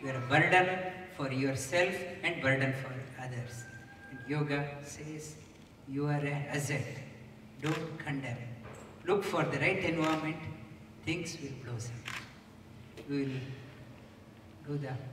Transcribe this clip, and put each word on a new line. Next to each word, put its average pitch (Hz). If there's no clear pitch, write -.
you 135
are 127
a 123
burden 175
for 139
yourself 135
and 160
burden 131
for -
others. 123
And 127
yoga 143
says 151
you 139
are 147
an 143
asset. 143
Don't -
condemn. 127
Look 196
for 165
the 143
right 185
environment, 156
things -
will 139
blossom. -
We 139
will 131
do 147
the 135